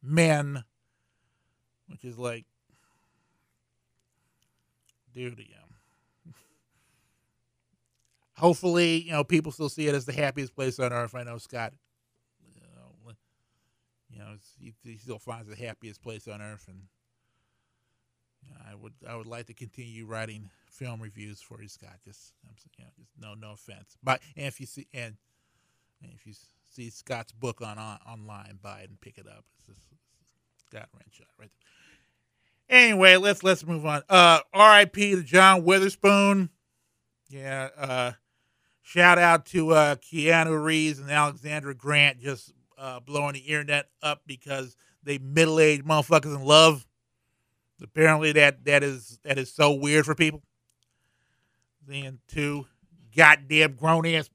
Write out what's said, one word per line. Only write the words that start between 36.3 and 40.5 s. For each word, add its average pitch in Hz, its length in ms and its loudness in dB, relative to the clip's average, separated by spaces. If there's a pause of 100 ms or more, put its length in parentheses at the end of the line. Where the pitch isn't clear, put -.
Yeah, 135 480 -12
uh, 127 360 -8 (680)
shout 175 380 4
out 170 280 2
to, 160 280 -4
uh, 147 220 2
Keanu 160 680 -2